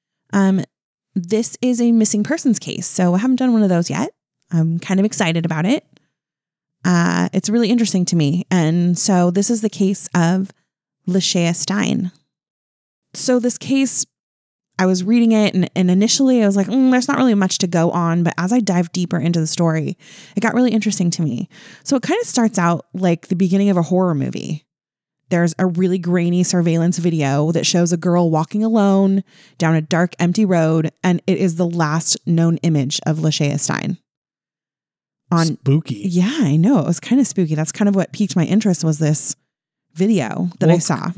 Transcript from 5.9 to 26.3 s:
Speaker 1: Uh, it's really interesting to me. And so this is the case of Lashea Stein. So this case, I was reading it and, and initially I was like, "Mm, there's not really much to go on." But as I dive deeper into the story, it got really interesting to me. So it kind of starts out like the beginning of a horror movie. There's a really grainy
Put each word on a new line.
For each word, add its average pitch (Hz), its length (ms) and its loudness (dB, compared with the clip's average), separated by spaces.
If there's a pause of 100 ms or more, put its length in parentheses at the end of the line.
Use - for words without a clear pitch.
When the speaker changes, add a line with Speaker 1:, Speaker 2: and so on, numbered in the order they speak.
Speaker 1:
Uh, 175 480 0
it's 185 160 -4
really 220 220 0
interesting 208 340 0
to 170 100 -2
me. 160 360 0
And 175 440 2
so 180 360 2
this 202 180 -2
is 233 120 -2
the 220 100 -2
case 196 420 -2
of 180 380 0 (560)
Lashea 175 480 0
Stein. 190 560 -2 (1040)
So 254 240 0
this 233 180 -2
case, - 480 -2 (720)
I 185 80 0
was 185 180 0
reading 233 280 2
it 214 240 2
and, 180 200 2
and 185 140 2
initially 233 540 2
I - 20 4
was 196 100 2
like, 196 120 0
"Mm, 254 240 2
there's 254 160 2
not 285 100 0
really 254 160 4
much 196 240 0
to 185 100 -2
go 170 220 2
on." 170 320 0
But 170 160 0
as 185 160 -2
I 254 60 2
dive 180 320 0
deeper 180 260 -2
into 170 220 0
the 156 80 0
story, 160 500 -2 (380)
it 196 60 -4
got 226 120 0
really 247 180 2
interesting 202 380 0
to 165 140 -2
me. 139 260 -4 (340)
So - 120 -2
it 240 80 0
kind 403 180 -2
of 466 60 -6
starts 226 320 0
out 170 340 0
like 180 360 -2
the 190 60 -2
beginning 196 360 2
of 180 60 2
a 170 40 2
horror 180 320 0
movie. 143 540 -6 (640)
There's 170 300 2
a 185 80 2
really 180 320 0
grainy 175 420 0